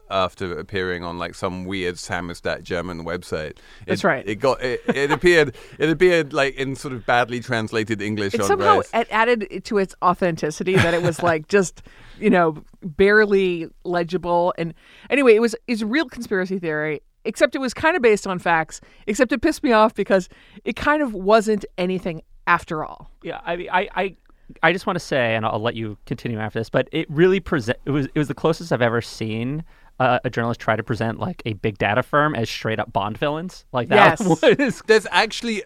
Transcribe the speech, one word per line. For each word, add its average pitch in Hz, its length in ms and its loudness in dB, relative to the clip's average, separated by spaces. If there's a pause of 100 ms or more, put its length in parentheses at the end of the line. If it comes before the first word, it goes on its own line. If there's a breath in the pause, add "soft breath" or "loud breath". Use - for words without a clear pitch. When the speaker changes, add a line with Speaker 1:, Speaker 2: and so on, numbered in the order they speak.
Speaker 1:
after 92 500 -4
appearing 90 460 -4
on, 87 140 -8
like, 87 160 -8
some 92 320 -6
weird 90 300 -4
Samizdat 87 680 -8
German 85 420 -8
website. 82 460 -8
It, - 100 -20 (260 loud breath)
Speaker 2:
That's 92 160 -4
right. 151 240 0
Speaker 1:
it 110 100 -4
got, 123 260 0
it, 123 260 -4
it 143 240 0
appeared, 151 420 4 (240 loud breath)
it 147 120 0
appeared, 160 420 2
like, 139 220 0
in 135 200 -6
sort 131 200 -12
of 110 100 -12
badly 123 360 0
translated 110 600 -4
English 104 320 -4
Speaker 2:
It 233 80 -2
Speaker 1:
on 98 60 0
Speaker 2:
somehow 196 300 4
Speaker 1:
Vice. - 180 -4
Speaker 2:
it 226 160 -2
added 226 400 0
it 190 160 -10
to 214 100 -2
its 190 240 0
authenticity 175 760 0
that 170 180 4
it 170 80 0
was, 175 200 -2
like, 165 260 0
Speaker 1:
<laughs> 196 80 2
Speaker 2:
just, - 260 0 (360 loud breath)
you 208 120 2
know, 160 340 2 (180)
barely 196 840 4 (160)
legible. 175 720 0
And 165 160 -4 (380 loud breath)
anyway, 254 240 6
it 214 60 4
was, 226 140 2 (120)
it's 226 160 -2
a 220 40 -4
real 254 220 0
conspiracy 196 500 -4
theory, 156 440 -4 (240)
except - 280 0
it 302 40 -4
was 262 160 -2
kind 320 200 0
of 359 60 0
based 220 260 4
on 180 120 -4
facts, 160 420 0 (260 soft breath)
except 226 260 2
it 247 100 -2
pissed 320 200 0
me 254 100 2
off 220 220 6
because 190 360 0 (340 loud breath)
it - 120 -4
kind 302 260 2
of 247 100 -2
wasn't 208 540 2 (100)
anything 180 460 -4 (240)
after 170 380 2
all. - 240 -16 (140)
Speaker 3:
Yeah, 165 220 -10
I 170 100 -4
mean, 180 160 -10
I, 190 240 0
I, 196 220 -4 (480)
I 165 80 6
just 185 120 -4
wanna 185 140 -2
say, 117 380 0
and 110 100 0
I'll 113 140 -2
let 117 160 -2
you 110 200 -6 (100)
continue 117 340 -6
after 110 180 -6
this, 113 120 -6
but 131 200 0
it - 180 -4
really 180 300 4
prese-, 131 300 -4
it - 220 -4
was, 139 160 0
it - 120 -4
was 151 80 0
the 147 80 -6
closest - 380 -2
I've 123 100 0
ever 117 180 2
seen, 117 600 -6 (380 soft breath)
uh, 123 240 4
a 127 60 -2
journalist 117 280 -2
try 113 160 0
to 107 80 -4
present, 113 380 -4
like, 170 240 -6
a 113 80 -4
big 104 260 -6
data 107 240 2
firm 151 320 0
as 113 160 -4
straight 110 300 -4
up 104 120 -6
Bond 107 260 -4
villains. 156 540 -6
Like, 123 180 -2
that - 280 6
Speaker 2:
Yes. 175 240 2
Speaker 3:
<laughs> 247 160 6
was 262 280 -2
Speaker 1:
There's 220 260 4
actually 214 540 -2